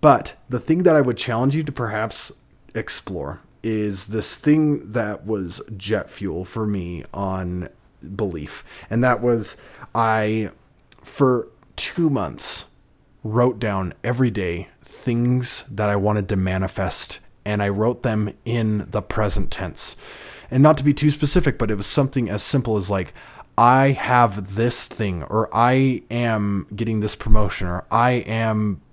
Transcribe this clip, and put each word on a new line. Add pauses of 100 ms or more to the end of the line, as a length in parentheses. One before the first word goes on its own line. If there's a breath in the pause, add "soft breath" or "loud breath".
But (140)
the
thing
that
I
would
challenge
you
to
perhaps (420)
explore (220)
is
this
thing
that
was (160)
jet
fuel
for
me (100)
on (480)
belief. (260 loud breath)
And
that
was, (380 loud breath)
I, (520)
for (280)
two
months, (580)
wrote
down
every
day (160)
things
that
I
wanted
to
manifest, (240)
and
I
wrote
them (100)
in
the
present
tense. (560 loud breath)
And
not
to
be
too
specific,
but
it
was
something
as
simple
as,
like, (420 loud breath)
"I
have
this
thing,"
or,
"I
am
getting
this
promotion,"
or,
"I (160)
am (120)